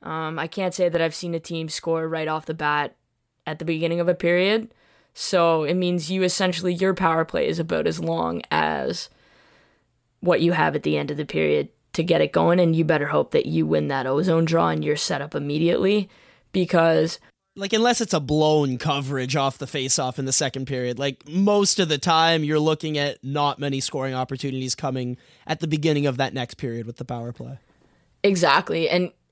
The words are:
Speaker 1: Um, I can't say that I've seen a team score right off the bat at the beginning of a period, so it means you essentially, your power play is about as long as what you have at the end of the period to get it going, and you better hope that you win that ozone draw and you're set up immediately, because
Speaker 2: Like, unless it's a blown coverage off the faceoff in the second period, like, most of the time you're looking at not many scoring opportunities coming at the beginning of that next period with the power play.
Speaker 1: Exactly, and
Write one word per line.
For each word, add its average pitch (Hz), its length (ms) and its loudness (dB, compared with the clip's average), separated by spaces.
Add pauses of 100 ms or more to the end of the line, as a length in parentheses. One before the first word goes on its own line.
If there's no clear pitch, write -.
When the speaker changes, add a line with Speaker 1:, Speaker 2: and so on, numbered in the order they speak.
Speaker 1:
Um, 160 380 -6
I 160 80 -4
can't 185 260 -4
say 180 160 0
that 165 140 0
I've 160 120 0
seen 170 200 -6
a 160 60 -4
team 160 280 -6
score 160 380 -4
right 160 220 -4
off 156 180 -4
the 165 80 -6
bat 147 400 -2 (500)
at 156 140 -8
the 165 60 -10
beginning 165 340 -2
of 170 100 2
a 175 60 2
period, 185 580 0 (400)
so 165 520 2
it 160 100 0
means 180 340 0
you 185 140 0
essentially, 180 500 0
your 185 220 2
power 165 300 2
play 151 240 0
is 160 100 -2
about 160 300 -2
as 160 100 -2
long 160 440 -4 (100)
as 147 580 -2 (1080)
what 175 200 2
you 170 120 4
have 151 240 0
at - 80 -4
the 151 120 0
end 147 140 -4
of 147 60 -6
the 147 100 -6
period 147 440 0 (240)
to 160 100 0
get 165 160 2
it 151 100 2
going, 170 300 4
and 165 160 4
you 160 80 2
better 147 240 0
hope 147 240 0
that 135 140 2
you 160 200 0
win 151 220 0
that 135 180 -2
ozone 165 380 2
draw 165 240 2
and 156 160 -2
you're 151 120 0
set 143 240 -4
up 147 140 -10
immediately, 165 760 0 (440)
because 165 680 2 (400)
Speaker 2:
Like, 196 140 -6
unless 233 300 4
it's - 100 -2
a 160 80 2
blown 147 560 2
coverage 135 580 -2
off 139 220 0
the 143 80 -10
faceoff 131 540 -2
in 135 80 -4
the 131 60 -2
second 135 340 -2
period, 123 320 -4
like, 139 280 -4
most 196 540 2
of 175 80 2
the 151 80 0
time 160 480 4
you're 151 160 2
looking 156 380 0
at 143 260 -4
not 143 340 0
many 139 220 -2
scoring 135 340 -4
opportunities 131 600 -4
coming 127 420 -4 (300)
at 160 140 -6
the 165 60 -2
beginning 151 400 2
of 127 120 0
that 131 160 -2
next 127 200 -8
period 117 320 -8
with 120 120 -14
the 123 80 -10
power 120 260 -8
play. 123 260 -14 (640)
Speaker 1:
Exactly, 170 680 4
and 180 200 0 (220)